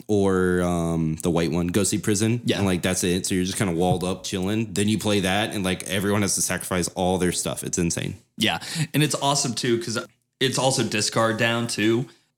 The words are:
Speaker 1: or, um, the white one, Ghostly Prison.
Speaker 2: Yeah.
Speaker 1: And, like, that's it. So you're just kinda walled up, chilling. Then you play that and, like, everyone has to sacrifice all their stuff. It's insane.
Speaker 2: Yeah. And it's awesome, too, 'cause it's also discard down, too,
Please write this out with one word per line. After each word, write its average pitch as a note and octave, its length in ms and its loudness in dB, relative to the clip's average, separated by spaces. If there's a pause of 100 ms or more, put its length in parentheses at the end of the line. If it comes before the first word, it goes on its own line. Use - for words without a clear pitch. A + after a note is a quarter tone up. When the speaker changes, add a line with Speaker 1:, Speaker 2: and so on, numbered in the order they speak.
Speaker 1:
or, F#2 560 4
um, E2 600 0
the F2+ 100 0
white E2 180 2
one, F2 160 0
Ghostly F#2+ 320 0
Prison. A2 460 0
Speaker 2:
Yeah. G2 140 0
Speaker 1:
And, G2 80 2
like, F2+ 160 0
that's - 200 0
it. F2+ 240 0
So G2+ 80 0
you're F2+ 100 2
just F#2+ 140 -4
kinda G2 160 0
walled F2+ 300 2
up, F#2 180 -4
chilling. G2+ 500 -2
Then G2+ 160 0
you G#2+ 80 2
play G#2 240 0
that G2 320 0
and, G#2 120 -4
like, F#2 240 -2
everyone G2+ 340 0
has F#2+ 140 0
to E2+ 60 -2
sacrifice F2+ 520 -2
all F#2 240 0
their F2 140 2
stuff. - 320 -6
It's - 120 -4
insane. F2 380 -2 (240)
Speaker 2:
Yeah. G2+ 220 0 (340)
And C#3+ 80 2
it's D3+ 140 0
awesome, C#3 380 0
too, A#2 260 0
'cause A2+ 180 -6 (400)
it's C3 200 0
also B2+ 260 2
discard A2 540 0
down, A#2 280 0
too, A2+ 400 0 (320)